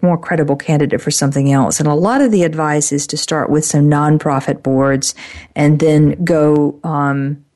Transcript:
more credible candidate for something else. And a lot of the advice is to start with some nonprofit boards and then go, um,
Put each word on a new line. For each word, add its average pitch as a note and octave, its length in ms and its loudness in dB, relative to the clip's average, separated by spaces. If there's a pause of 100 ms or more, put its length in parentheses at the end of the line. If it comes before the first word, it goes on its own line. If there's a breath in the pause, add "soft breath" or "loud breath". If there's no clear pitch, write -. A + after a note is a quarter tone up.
more F3 160 2
credible D#3+ 380 -2
candidate D3 460 -2
for D3+ 100 -4
something C#3 400 0
else. C3 280 0
And D3+ 80 0
a D3 60 2
lot G#3 280 2
of C4 100 2
the F#3+ 120 2
advice D#3 480 -2
is C#3+ 160 -4
to D3+ 100 -8
start D3+ 320 -4
with D3+ 140 2
some D3 260 2
nonprofit D3 720 0
boards C3+ 520 0 (400 loud breath)
and D3 240 2
then D3+ 440 2
go, D3+ 600 2
um, C#3+ 600 -4 (120)